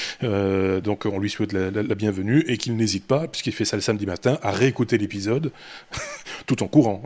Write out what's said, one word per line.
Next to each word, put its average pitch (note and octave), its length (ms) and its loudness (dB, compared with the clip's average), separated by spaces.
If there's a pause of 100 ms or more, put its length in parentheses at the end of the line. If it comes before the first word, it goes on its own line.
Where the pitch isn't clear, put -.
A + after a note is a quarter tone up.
(220)
Euh, G2 580 2
donc G#2 260 -2
on G2 120 -2
lui G2+ 120 -2
souhaite G2+ 220 -2
la, F#2+ 200 0
la, G#2+ 100 0
la G#2 140 -2
bienvenue G#2 500 2
et A#2+ 120 -2
qu'il A#2 180 -2
n'hésite G#2+ 300 0
pas, D3 200 2
puisqu'il - 280 -6
fait A2+ 100 -2
ça G#2+ 120 0
le G2 60 -2
samedi G#2 240 0
matin, A#2+ 360 0
à G2+ 100 0
réécouter A#2+ 440 2
l'épisode G#2 540 -2 (480)
<laughs> - 480 -12
tout - 160 0
en G2 60 -2
courant. A2 380 4